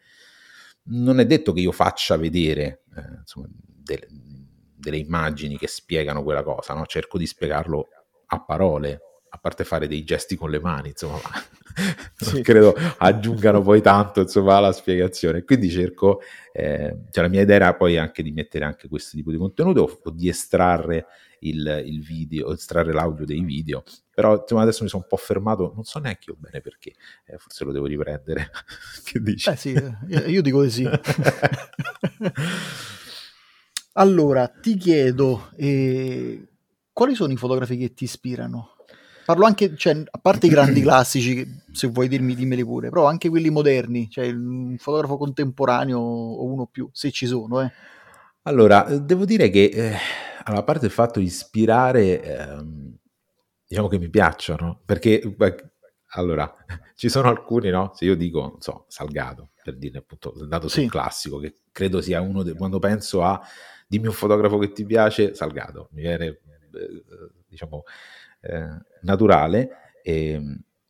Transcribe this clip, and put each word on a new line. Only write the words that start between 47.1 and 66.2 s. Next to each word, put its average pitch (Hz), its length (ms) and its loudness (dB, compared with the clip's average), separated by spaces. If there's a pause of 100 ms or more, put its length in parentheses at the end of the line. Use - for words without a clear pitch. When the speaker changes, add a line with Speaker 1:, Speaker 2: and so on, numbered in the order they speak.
Speaker 2:
ci - 140 -6
sono, 120 360 -2
eh. 131 100 -2 (720)
Speaker 1:
Allora, 107 440 8
eh, 143 140 -2
devo 180 240 0
dire 185 240 4
che, 98 140 8 (100)
eh, 110 220 -2 (480)
allora, 104 180 -2
a - 40 -4
parte 151 200 0
il 98 60 0
fatto 117 280 0
di 95 60 2
ispirare, 110 1000 2
ehm, 73 720 -12 (720)
diciamo 104 200 -2
che 98 100 -2
mi 87 120 -4
piacciono, 82 760 0
perché, 107 420 2
beh, 101 440 -2 (400)
allora, 80 440 -4 (120)
<laughs> - 280 -18
ci 120 140 -2
sono 127 200 2
alcuni, 113 420 -2
no? 92 240 -2
Se - 100 -6
io 92 100 4
dico, 82 260 -4
non - 200 -12
so, - 260 -14
Salgado, 71 640 -12 (140)
per 65 120 -14
dirne 67 220 -14
appunto, - 360 -18 (140)
dato 80 220 -6
sul 151 140 -2
Speaker 2:
Sì. 120 40 -2
Speaker 1:
classico, 71 520 -6
che 76 160 -12 (160)
credo 95 280 -4
sia 87 220 -4
uno 95 220 -4
de-, 87 100 -6
quando 95 260 -6
penso 101 440 -2
a 92 180 -2 (440)
"dimmi 110 220 -4
un 110 60 -4
fotografo 104 440 2
che 101 140 0
ti 107 140 -10
piace", 107 500 2
Salgado, 78 560 -10
mi 76 120 -14
viene, 82 240 -4